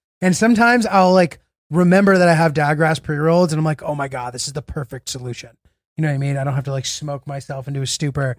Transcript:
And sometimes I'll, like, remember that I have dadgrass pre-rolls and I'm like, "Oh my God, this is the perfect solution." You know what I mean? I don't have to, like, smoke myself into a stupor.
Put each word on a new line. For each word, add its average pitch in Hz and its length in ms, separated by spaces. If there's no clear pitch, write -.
And 180 140
sometimes 233 500
I'll, 185 280
like, 180 260
remember 185 440
that 175 120
I 165 40
have 160 200
dadgrass 151 480
pre-rolls 160 500
and 156 80
I'm 156 60
like, 156 180
"Oh 151 120
my 139 120
God, 123 260
this - 140
is 139 60
the 131 80
perfect - 480
solution." 123 480
You 156 40
know 156 60
what 143 80
I - 20
mean? 139 200
I 135 60
don't 139 120
have 135 80
to, 139 80
like, 135 160
smoke 143 400
myself 139 400
into 139 160
a - 20
stupor. 135 540